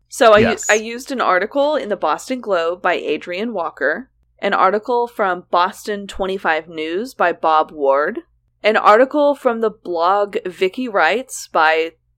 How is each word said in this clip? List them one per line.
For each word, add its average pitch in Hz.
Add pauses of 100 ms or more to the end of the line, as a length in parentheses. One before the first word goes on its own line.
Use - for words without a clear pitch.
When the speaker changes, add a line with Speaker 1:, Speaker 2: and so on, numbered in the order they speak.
Speaker 1:
So 233
I, 208
Speaker 2:
Yes. 220
Speaker 1:
u-, 214
I 214
used 233
an 247
article 220
in 208
the 202
Boston 170
Globe 180
by 180
Adrian 175
Walker, 165 (300)
an 196
article 214
from 185
Boston 202
twenty-five 190
News 170
by -
Bob 156
Ward, 147 (440)
an 214
article 269
from 233
the 220
blog 190
Vicky 185
Writes 202
by 160 (260)